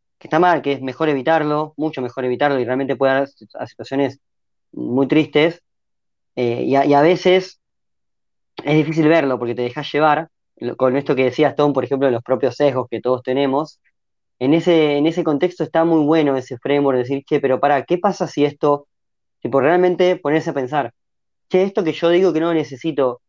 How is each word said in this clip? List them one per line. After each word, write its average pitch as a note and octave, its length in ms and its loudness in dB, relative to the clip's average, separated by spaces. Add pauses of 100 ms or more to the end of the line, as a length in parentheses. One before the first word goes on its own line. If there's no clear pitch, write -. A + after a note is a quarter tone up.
(180)
que - 100 -20
está D#3 120 0
mal, E3+ 220 2
que C#3 120 -2
es B2+ 80 -8
mejor C3+ 280 -4
evitarlo, D3+ 680 -2
mucho C#3+ 240 -6
mejor B2+ 240 -6
evitarlo, C3 340 0
y B2 60 -2
realmente C3 300 -4
puede C3+ 180 0
dar C3+ 140 0 (260)
a A#2+ 140 -12
situaciones C3+ 520 -6 (520)
muy B2 360 -2
tristes. D3+ 540 0 (760)
Eh, A#2+ 280 -4
y B2+ 120 0
a, C#3 100 2
y C#3+ 80 4
a C#3+ 80 6
veces F3+ 580 2 (1040)
es D3 120 0
difícil D#3 320 2
verlo C#3+ 320 2
porque A#2+ 160 -6
te A#2+ 60 -4
dejás A#2+ 300 -8
llevar, D3+ 380 0 (280)
lo, A#2+ 180 -8
con C3 220 0
esto C#3 180 -2
que C3 100 2
decías, C3+ 300 0
Tom, D3 160 2
por C3+ 120 -2
ejemplo, C3+ 240 0
de B2+ 60 2
los A#2 100 -4
propios B2+ 320 -2
sesgos B2+ 340 0
que A2+ 100 -6
todos B2 240 -2
tenemos. C3+ 560 -2 (600)
En C3+ 140 2
ese, D#3+ 440 2
en D3 80 0
ese E3 180 -2
contexto E3 400 -2
está E3 220 0
muy E3 200 2
bueno D3+ 300 2
ese C3 220 -8
framework C#3 400 0
de B2 60 0
decir, C#3 220 -6
"Che, D3+ 140 0
pero C3 200 0
pará, C#3 260 0
¿qué F3 140 -2
pasa F3 280 -2
si C#3+ 160 -2
esto", C#3+ 440 0 (540)
tipo, B2+ 200 -2
realmente F3+ 560 2
ponerse D3+ 320 -2
a D3+ 40 -4
pensar, C3+ 400 -4 (560)
"Che, F#3 140 2
esto G3 200 -2
que D#3 100 -2
yo E3+ 160 -2
digo F3 240 2
que D#3 80 -2
no E3+ 120 -2
necesito, C#3 760 -4